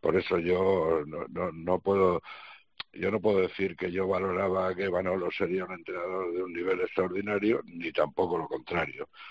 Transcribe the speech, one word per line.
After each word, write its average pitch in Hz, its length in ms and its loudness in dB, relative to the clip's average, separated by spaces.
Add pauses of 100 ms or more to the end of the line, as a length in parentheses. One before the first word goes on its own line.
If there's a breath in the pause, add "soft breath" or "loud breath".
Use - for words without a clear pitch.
Por - 160 2
eso 90 220 2
yo 87 640 2
no, 76 240 -8
no, 87 240 -4
no 87 260 0
puedo, 95 420 4 (720 loud breath)
yo 92 200 -2
no 104 100 0
puedo 101 180 4
decir 92 380 0
que 90 160 -4
yo 95 160 0
valoraba 92 680 0
que 95 140 -2
Manolo 92 420 0
sería 95 320 0
un 90 80 -8
entrenador 90 640 -6
de 90 100 -2
un 90 80 -6
nivel 90 300 0
extraordinario, 101 800 0
ni 85 300 -8
tampoco 82 440 2
lo 82 120 -4
contrario. - 580 -4 (240 loud breath)